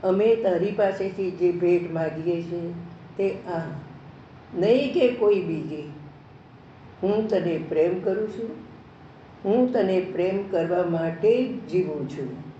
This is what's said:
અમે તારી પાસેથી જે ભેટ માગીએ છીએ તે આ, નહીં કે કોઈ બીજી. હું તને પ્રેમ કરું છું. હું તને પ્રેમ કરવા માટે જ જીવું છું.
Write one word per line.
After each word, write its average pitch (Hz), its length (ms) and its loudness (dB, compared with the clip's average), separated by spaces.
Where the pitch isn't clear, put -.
અમે 202 320 6
તારી 190 360 0
પાસેથી 190 600 0
જે 175 200 2
ભેટ 170 420 2
માગીએ 160 480 -2
છીએ 170 320 -6
તે 196 200 0
આ, 165 100 -2
નહીં 240 400 2
કે 294 140 4
કોઈ 208 340 4
બીજી. 156 500 -6
હું 214 240 2
તને 170 420 0
પ્રેમ 170 300 2
કરું 208 300 -2
છું. 226 200 -8
હું 247 280 4
તને 190 260 2
પ્રેમ 190 520 -2
કરવા 175 320 0
માટે 170 640 2
જ - 200 -8
જીવું 156 420 -2
છું. 127 500 -10